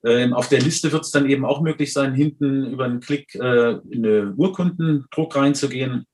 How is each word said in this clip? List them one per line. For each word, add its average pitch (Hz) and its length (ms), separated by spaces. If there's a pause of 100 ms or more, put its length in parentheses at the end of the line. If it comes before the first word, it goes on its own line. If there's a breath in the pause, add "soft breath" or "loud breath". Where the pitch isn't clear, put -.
Ähm, 123 300
auf 123 160
der 127 140
Liste 160 280
wird's 156 200
dann 143 180
eben 135 160
auch 139 160
möglich 156 320
sein, 135 220
hinten 139 580
über 127 140
einen 120 140
Klick, - 340
äh, 120 380 (180)
in 113 160
eine 104 260
Urkundendruck 160 1040
reinzugehen 131 760